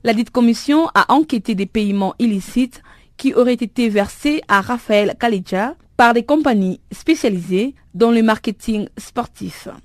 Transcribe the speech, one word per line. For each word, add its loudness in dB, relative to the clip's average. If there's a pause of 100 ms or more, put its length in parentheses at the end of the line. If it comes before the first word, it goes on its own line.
La 0
dite -2
commission 2
a 2
enquêté 0
des -2
paiements -2
illicites -2 (340)
qui -2
auraient 4
été -2
versés -2
à 4
Raphaël 0
Kalidja -2 (220)
par 4
des 0
compagnies 0 (120)
spécialisées -2 (200)
dans 2
le 4
marketing -2 (100)
sportif. -12 (160)